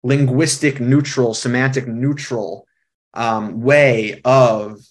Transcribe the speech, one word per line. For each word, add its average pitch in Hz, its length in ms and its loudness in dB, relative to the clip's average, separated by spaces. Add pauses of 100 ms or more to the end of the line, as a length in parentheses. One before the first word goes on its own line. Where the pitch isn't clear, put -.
linguistic 139 760 0
neutral, 131 540 2
semantic 131 540 -2
neutral, 117 800 -6 (480)
um, 110 460 -4
way 123 640 2
of 110 560 2 (120)